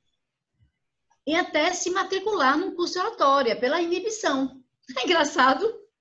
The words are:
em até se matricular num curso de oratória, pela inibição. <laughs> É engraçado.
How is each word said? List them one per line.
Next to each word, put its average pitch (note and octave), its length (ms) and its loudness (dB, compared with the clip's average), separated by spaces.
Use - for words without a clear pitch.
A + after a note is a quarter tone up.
em D#4 100 2
até F4 360 0
se F4 180 -4
matricular F#4 680 0
num F#4+ 160 -2
curso F4 200 -4
de F4+ 60 -4
oratória, C#4 560 2
pela C#4+ 240 0
inibição. E4+ 800 -2
<laughs> C4 120 -10
É - 80 -4
engraçado. D4 580 2